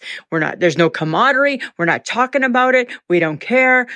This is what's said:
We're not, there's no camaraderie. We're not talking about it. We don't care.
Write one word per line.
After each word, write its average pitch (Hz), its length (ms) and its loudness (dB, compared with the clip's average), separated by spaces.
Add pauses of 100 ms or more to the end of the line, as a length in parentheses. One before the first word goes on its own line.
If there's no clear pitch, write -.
(300)
We're 160 100 -2
not, - 200 -4
there's 156 180 2
no 165 120 4
camaraderie. 254 680 0 (180)
We're 170 80 -4
not 156 180 -2
talking 254 400 -2
about 254 300 2
it. 247 140 0 (200)
We 175 100 2
don't 160 220 -2
care. 254 560 2